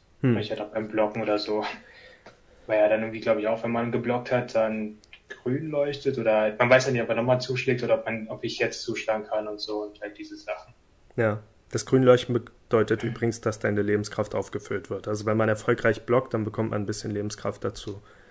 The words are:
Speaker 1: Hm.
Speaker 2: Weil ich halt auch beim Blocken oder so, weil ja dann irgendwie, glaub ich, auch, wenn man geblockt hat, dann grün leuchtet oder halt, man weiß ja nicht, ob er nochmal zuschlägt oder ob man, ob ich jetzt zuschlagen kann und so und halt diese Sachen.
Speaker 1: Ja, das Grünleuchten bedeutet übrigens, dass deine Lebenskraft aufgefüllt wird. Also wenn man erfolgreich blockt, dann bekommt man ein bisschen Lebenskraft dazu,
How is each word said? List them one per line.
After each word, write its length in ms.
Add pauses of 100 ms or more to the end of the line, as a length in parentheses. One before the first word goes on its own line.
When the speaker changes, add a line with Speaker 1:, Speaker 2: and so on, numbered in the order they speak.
(220)
Speaker 1:
Hm. 140
Speaker 2:
Weil 60
ich 80
halt 120
auch 100
beim 160
Blocken 340
oder 160
so, 280 (1040)
weil 120
ja 100
dann 120
irgendwie, 180
glaub 180
ich, 100
auch, 160
wenn 80
man 200
geblockt 400
hat, 240
dann 420 (300)
grün 420
leuchtet 480
oder 220
halt, 200
man 100
weiß 180
ja 40
nicht, 120
ob 60
er 60
nochmal 240
zuschlägt 440
oder 160
ob 60
man, 240
ob 140
ich 160
jetzt 220
zuschlagen 440
kann 220
und 140
so 220
und 180
halt 160
diese 180
Sachen. 380 (440)
Speaker 1:
Ja, 220 (300)
das 160
Grünleuchten 480
bedeutet 720
übrigens, 380
dass 180
deine 240
Lebenskraft 500
aufgefüllt 560
wird. 180
Also 200
wenn 100
man 120
erfolgreich 540
blockt, 300
dann 120
bekommt 260
man 100
ein 60
bisschen 240
Lebenskraft 520
dazu, 380 (300)